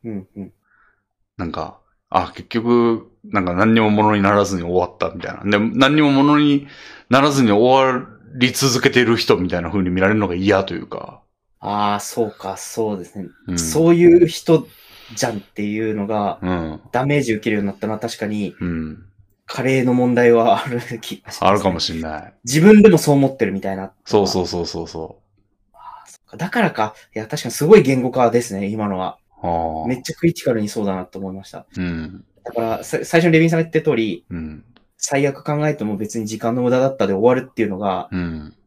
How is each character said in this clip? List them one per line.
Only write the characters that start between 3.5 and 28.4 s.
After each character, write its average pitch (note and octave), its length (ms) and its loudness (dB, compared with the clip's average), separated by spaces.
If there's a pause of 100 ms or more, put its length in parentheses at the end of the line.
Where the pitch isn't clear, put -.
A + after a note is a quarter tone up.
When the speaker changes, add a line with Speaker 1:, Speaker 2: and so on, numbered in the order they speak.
Speaker 2:
何 A2 200 2
に A2+ 60 4
も G#2+ 100 2
物 G#2+ 260 2
に G2+ 60 2
な G2 100 4
ら G2+ 120 4
ず F#2 120 -6
に F2 60 -4
終 E2+ 120 -6
わ F2+ 140 2
っ - 100 -18
た E2+ 120 -2
み F2 100 -14
た - 120 -10
い - 20 -12
な。 G2+ 240 0
で、 - 0 -
何 C3 360 2
に D3+ 80 4
も C#3+ 80 4
物 C#3+ 280 4
に C#3+ 280 2 (420)
な B2+ 120 4
ら D3 100 4
ず C#3 140 2
に G#2+ 80 4
終 B2+ 420 4
わ B2 120 -6 (280)
り B2+ 160 2
続 B2+ 320 0
け C#3 80 6
て B2 140 4
る A2+ 120 2
人 G#2+ 200 2
み F2+ 120 -2
た F2+ 100 -2
い E2+ 40 -4
な E2 80 -6
風 G2 120 -2
に F2+ 80 0
見 F#2 100 0
ら F#2+ 80 4
れ G#2+ 60 2
る G#2+ 60 0
の G2+ 80 -2
が F2 60 -4
嫌 F#2+ 300 2
と F2+ 100 -8
い - 40 -8
う - 80 -14
か。 - 360 -14 (380)
Speaker 1:
あ G#2 340 -2
あ、 G2+ 60 -6
そ - 260 -6
う G#2 40 -8
か、 F#2+ 260 -12
そ G#2+ 380 -8
う F#2+ 40 -10
で F2 60 -12
す F#2 140 -20
ね。 F#2 100 -12 (180)
Speaker 2:
う F2+ 80 -6
ん。 E2+ 40 -4
Speaker 1:
そ D3 320 0
う E3+ 40 6
い F3 300 8
う - 20 0
人 D#3+ 400 0 (480)
じ G#2+ 100 -4
ゃ A#2+ 80 -4
ん G#2 60 -8
っ - 20 -10
て - 220 -12
い G#2+ 280 -4
う G#2+ 40 -4
の G2+ 120 -4
が、 G#2 360 -4
Speaker 2:
う F2+ 80 -4
ん。 D#2+ 300 -6 (100)
Speaker 1:
ダ B2+ 160 -2
メ D3 120 2
ー C#3 40 0
ジ A#2 120 -2
受 G#2+ 100 -8
け A2+ 60 -2
る G#2+ 60 0
よ G#2 40 -2
う - 20 -4
に G2+ 60 -4
な G2 40 -8
っ - 60 -16
た - 80 -8
の A2 60 -4
は G#2+ 60 -6
確 A2 200 -8
か A2 80 -6
に、 G#2 340 -6
Speaker 2:
う - 40 -8
ん。 D#2+ 400 -8 (420)
Speaker 1:
カ - 160 -8
レ C3 200 0
ー - 20 0
の B2 100 2
問 B2 200 2
題 A#2+ 180 6
は A#2 320 4
あ - 40 -8
る A#2+ 120 -6 (200)
気 - 200 -14
が - 20 -20
し - 40 -
ま - 60 -16
す - 120 -8
ね。 F#2 60 4
Speaker 2:
あ - 20 4
る G#2 80 2
か F#2+ 100 0
も E2+ 100 -6
し - 140 -6
ん E2 60 -6
な D#2 280 -10
い。 - 60 -20 (100)
Speaker 1:
自 C3 160 0
分 G#3 220 10
で G3+ 80 10
も E3 80 6
そ D3+ 140 2
う - 20 6
思 C#3 140 4
っ C3+ 80 -6
て A2 100 0
る F#2+ 60 -4
み G2 80 -4
た G2 120 -6
い F#2+ 40 -6
な。 F#2+ 160 -10 (120)
Speaker 2:
そ G2+ 200 4
う - 20 -2
そ F#2 160 -2
う F2 40 -4
そ F2 160 -6
う E2 40 -6
そ E2 160 -10
う D#2 60 -12
そ D#2+ 320 -14 (520)
う。 - 40 -20
Speaker 1:
あ - 20 -20 (260)
あ、 - 20 -20
そ - 120 -20
っ - 80 -20
か。 - 100 -20
だ A2+ 140 -6
か A#3+ 100 -2
ら F3 120 2
か。 G#2+ 220 -4 (200)
い - 40 -8
や、 A2 80 -8
確 - 180 -8
か B2+ 40 -6
に A#2 40 -8
す - 120 -4
ご F#3+ 120 10
い F3+ 60 10
言 C3 200 2
語 B2 80 -2
化 B2 200 2
で A#2+ 120 2